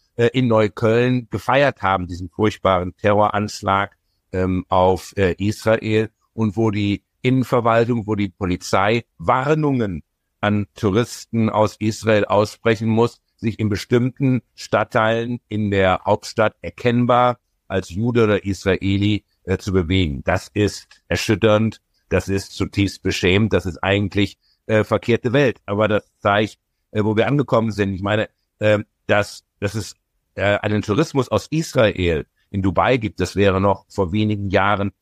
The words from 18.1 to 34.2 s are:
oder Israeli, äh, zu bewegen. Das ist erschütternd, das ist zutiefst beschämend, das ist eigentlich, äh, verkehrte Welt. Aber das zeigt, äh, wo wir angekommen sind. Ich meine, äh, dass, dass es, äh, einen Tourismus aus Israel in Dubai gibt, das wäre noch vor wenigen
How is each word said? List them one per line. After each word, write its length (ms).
oder 200
Israeli, 800
äh, 140
zu 140
bewegen. 520
Das 300
ist 320
erschütternd, 720
das 200
ist 240
zutiefst 500
beschämend, 500
das 140
ist 160
eigentlich, 560
äh, 180
verkehrte 480
Welt. 340
Aber 220
das 160
zeigt, 380
äh, 120
wo 120
wir 100
angekommen 440
sind. 220
Ich 100
meine, 260
äh, 180
dass, 380
dass 140
es, 200
äh, 240
einen 220
Tourismus 480
aus 200
Israel 800
in 120
Dubai 340
gibt, 240
das 160
wäre 240
noch 280
vor 240
wenigen 360